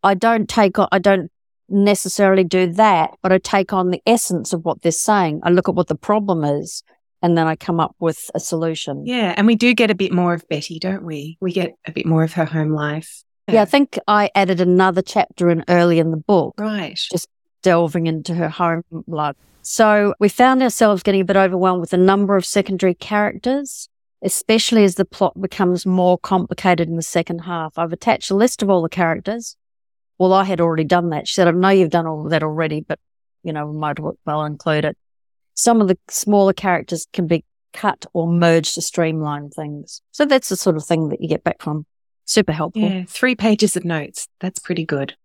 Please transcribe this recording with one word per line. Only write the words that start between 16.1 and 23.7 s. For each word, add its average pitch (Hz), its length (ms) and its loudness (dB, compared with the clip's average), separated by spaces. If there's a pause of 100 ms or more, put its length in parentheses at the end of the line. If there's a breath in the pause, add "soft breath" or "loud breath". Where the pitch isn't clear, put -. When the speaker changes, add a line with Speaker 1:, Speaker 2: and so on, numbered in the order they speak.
Speaker 1:
the 160 40 -2
book. 165 420 0
Speaker 2:
Right. 208 380 -6
Speaker 1:
Just - 320 -6 (340)
delving 170 440 2
into 160 280 -4
her 165 140 -2
home 165 340 -2 (240)
life. 151 300 -6 (260)
So 208 580 2
we 208 80 2
found 254 340 2
ourselves 214 400 2
getting 196 180 2
a 185 40 0
bit 190 120 0
overwhelmed 185 440 2
with 170 120 -6
a 185 60 2
number 196 380 4
of 180 80 0
secondary 190 500 0
characters, 247 920 -4 (340)